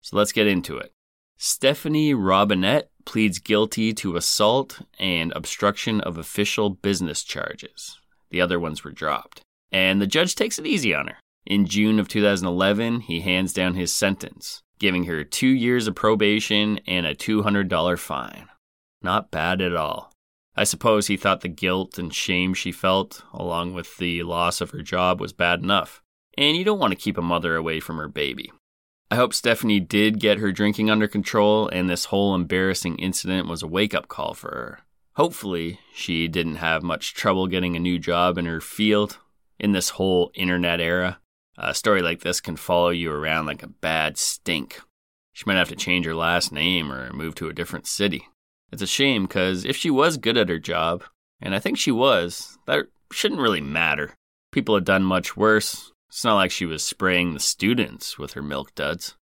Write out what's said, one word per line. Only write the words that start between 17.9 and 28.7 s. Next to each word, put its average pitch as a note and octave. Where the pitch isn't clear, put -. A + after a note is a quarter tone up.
fine. A#1+
Not F#2+
bad F2
at F2
all. -
I -
suppose G#2+
he G2+
thought G2
the F2+
guilt F#2
and E2+
shame F#2
she F2+
felt, F#2+
along F2
with -
the E2+
loss E2+
of F2
her -
job, F2+
was -
bad F2
enough. F#2+
And D3
you F#3
don't G#3
want A#2
to F2+
keep F#2+
a E2+
mother E2+
away D#2+
from E2
her D2+
baby. C#2+